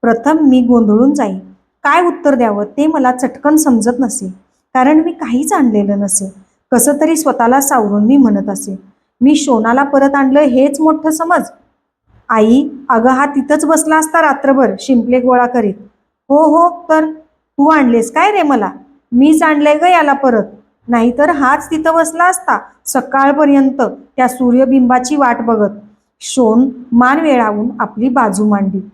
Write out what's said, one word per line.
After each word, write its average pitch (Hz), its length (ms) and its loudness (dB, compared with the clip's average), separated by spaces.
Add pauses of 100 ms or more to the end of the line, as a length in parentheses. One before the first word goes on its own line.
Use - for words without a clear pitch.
प्रथम 240 360 0 (100)
मी 254 140 4
गोंधळून 233 520 2
जाई. 214 240 -4 (460)
काय 330 220 2
उत्तर 294 300 0
द्यावं 208 280 -2
ते 285 240 -2
मला 277 240 0
चटकन 269 440 -2
समजत 247 440 0
नसे, 208 280 -6 (460)
कारण 285 280 2
मी 339 100 -4
काहीच 254 420 -4
आणलेलं 208 460 0
नसे. 196 340 -6 (380)
कसं 277 300 0
तरी 311 140 0
स्वतःला 254 460 0
सावरून 208 440 0
मी 262 120 4
म्हणत 208 320 2
असे, 190 300 -10 (420)
"मी 277 140 4
शोनाला 240 480 0
परत 277 320 0
आणलं 269 240 2
हेच 277 400 0
मोठं 311 300 0
समज." 330 320 -2 (880)
आई, 226 400 2 (200)
"अगं 233 200 2
हा 262 160 0
तिथंच 285 400 -2
बसला 311 320 0
असता 320 240 0
रात्रभर 277 580 0
शिंपले 247 400 0
गोळा 247 280 0
करीत." 233 260 -4 (560)
"हो 294 140 4
हो, 339 460 0
तर 311 220 0 (180)
तू - 400 -4
आणलेस 233 420 0
काय 359 200 0
रे 403 100 -2
मला? 240 300 -2 (400)
मीच 311 320 4
आणलंय 302 320 2
ग 302 80 -2
याला 330 300 2
परत, 262 300 0 (440)
नाहीतर 240 420 0
हाच 285 420 -2
तिथं 320 220 -2
बसला 330 320 0
असता 359 340 -2 (260)
सकाळपर्यंत 269 960 0 (360)
त्या 254 100 0
सूर्यबिंबाची 254 880 0
वाट 254 260 0
बघत." 220 280 0 (520)
शोन 240 480 0 (220)
मान 247 280 2
वेळावून 240 500 -2 (100)
आपली 226 300 -4
बाजू 214 400 -2
मांडली. 196 320 -2 (120)